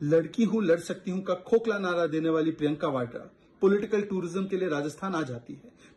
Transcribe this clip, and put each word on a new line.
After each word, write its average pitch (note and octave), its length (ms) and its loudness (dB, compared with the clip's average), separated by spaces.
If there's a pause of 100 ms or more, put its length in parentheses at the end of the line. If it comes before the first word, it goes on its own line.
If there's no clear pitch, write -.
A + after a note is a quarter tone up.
लड़की D#3+ 400 4
हूं, G#3+ 200 2
लड़ E3 160 4
सकती - 320 -8
हूं F#3+ 100 -4
का F#3 120 0
खोखला A3+ 440 0
नारा F3 280 0
देने D#3+ 240 0
वाली D#3+ 220 2
प्रियंका D3+ 360 -2
वाड्रा B2+ 440 -4 (300)
political G3+ 400 4
tourism F#3 440 -4
के F#3+ 120 -4
लिए F3+ 120 0
राजस्थान D3+ 460 -4
आ D#3 60 -2
जाती B2+ 320 -8
है। - 180 -20 (260)